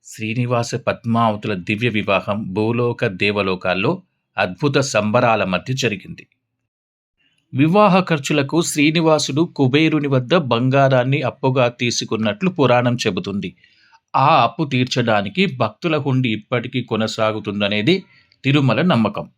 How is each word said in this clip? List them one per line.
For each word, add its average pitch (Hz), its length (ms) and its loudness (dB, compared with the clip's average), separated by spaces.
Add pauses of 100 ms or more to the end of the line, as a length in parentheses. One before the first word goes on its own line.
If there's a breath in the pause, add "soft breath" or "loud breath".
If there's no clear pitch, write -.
శ్రీనివాస 120 720 -4
పద్మావతుల 110 760 -2
దివ్య 107 360 -2
వివాహం 101 640 -2
భూలోక 117 520 -2
దేవలోకాల్లో 98 960 -2 (340)
అద్భుత 139 400 0
సంబరాల 113 680 2
మధ్య 92 300 -4
జరిగింది. 104 540 -6 (1300)
వివాహ 180 460 6
ఖర్చులకు 151 640 0
శ్రీనివాసుడు 156 920 0
కుబేరుని 147 520 2
వద్ద 131 280 0
బంగారాన్ని 135 840 2
అప్పుగా 127 460 0
తీసుకున్నట్లు 117 840 -2
పురాణం 123 460 2
చెబుతుంది. 98 600 -4 (600 soft breath)
ఆ 139 280 4
అప్పు 139 280 -2
తీర్చడానికి 117 760 0
భక్తుల 139 520 -4
హుండీ 131 320 0
ఇప్పటికీ 120 520 -4
కొనసాగుతుందనేది 107 1200 -2 (400 soft breath)
తిరుమల 139 380 2
నమ్మకం. 117 560 0